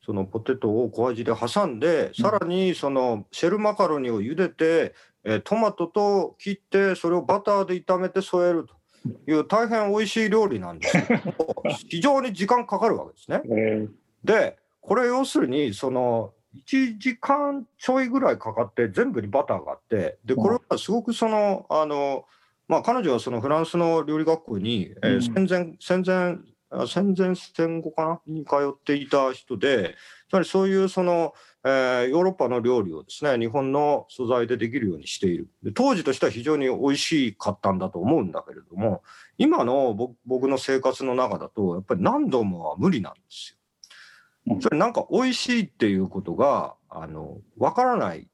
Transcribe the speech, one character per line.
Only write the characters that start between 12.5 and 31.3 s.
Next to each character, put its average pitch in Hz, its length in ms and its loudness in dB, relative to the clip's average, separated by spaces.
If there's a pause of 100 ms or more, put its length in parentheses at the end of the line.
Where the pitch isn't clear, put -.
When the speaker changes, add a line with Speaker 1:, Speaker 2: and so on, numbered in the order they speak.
Speaker 1:
か 196 120 -2
か 220 100 2
る 156 80 2
わ 76 100 -6
け - 60 -20
で - 100 -20
す - 80 -12
ね。 220 140 -2
Speaker 2:
へ - 40 -12
ー。 107 420 0 (340)
Speaker 1:
で、 190 340 2 (220)
こ 196 160 0
れ 247 100 2
要 254 180 2
す 302 140 0
る 269 80 2
に、 127 280 0
そ 131 160 -4
の、 120 420 0 (220)
一 262 440 -2
時 240 200 -4
間 277 480 -2 (100)
ち - 140 -4
ょ 262 100 4
い 254 80 -2
ぐ 247 120 0
ら 185 120 2
い 107 60 -2
か 110 160 -10
か 120 100 0
っ 113 80 -10
て、 117 160 0
全 226 240 0
部 131 80 -2
に 101 80 -8
バ 135 160 2
タ 117 100 -2
ー 85 100 -6
が 69 80 -8
あ - 40 -6
っ - 60 -20
て、 92 420 -2
で、 135 100 0
Speaker 2:
う 127 60 0
ん。 - 20 2
Speaker 1:
こ - 80 4
れ 240 80 0 (100)
は 139 100 -2
す - 120 -6
ご 233 120 0
く 233 100 -4
そ 226 160 0
の、 208 400 0
あ 151 160 0
の、 143 400 -2 (420)
ま 160 120 2
あ、 143 40 0
彼 240 200 0
女 160 100 2
は 113 80 2
そ 127 100 -6
の 120 100 -2
フ 135 80 -4
ラ 151 120 2
ン 165 60 0
ス 170 100 -4
の 165 260 2
料 151 160 -2
理 160 60 0
学 160 180 2
校 110 160 -6
に、 101 340 -2 (100)
え 110 60 2
ー、 101 60 4
Speaker 2:
う - 40 2
ん。 - 40 2
Speaker 1:
戦 190 260 2
前、 180 320 -2
戦 185 240 0
前、 180 340 0 (320)
あ、 127 160 -4
戦 190 300 2
前、 185 180 2
戦 165 460 -4
後 160 120 -8
か 160 120 -2
な？ 165 220 -2
に 156 180 -8
通 143 120 2 (140)
っ - 80 -12
て - 160 0
い 139 140 -4
た 135 240 2
人 127 240 -8
で、 101 400 0 (320)
つ - 40 -6
ま 190 80 4
り 160 40 0
そ 190 200 2
う 196 40 2
い 190 80 2
う 190 120 2
そ 190 140 -2
の、 175 300 2 (320)